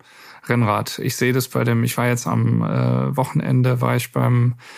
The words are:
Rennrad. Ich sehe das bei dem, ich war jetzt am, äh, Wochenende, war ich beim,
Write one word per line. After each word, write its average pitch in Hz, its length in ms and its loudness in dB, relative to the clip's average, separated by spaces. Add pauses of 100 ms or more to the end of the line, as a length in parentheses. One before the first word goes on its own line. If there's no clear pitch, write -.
(460)
Rennrad. 107 540 0
Ich - 160 -4
sehe 127 180 0
das 127 140 -2
bei 127 160 -2
dem, 117 200 0
ich 120 140 -4
war 120 100 0
jetzt 120 200 -2
am, 113 340 2
äh, 85 560 0
Wochenende, 127 640 0
war 123 140 0
ich 120 160 -4
beim, 123 440 2 (220)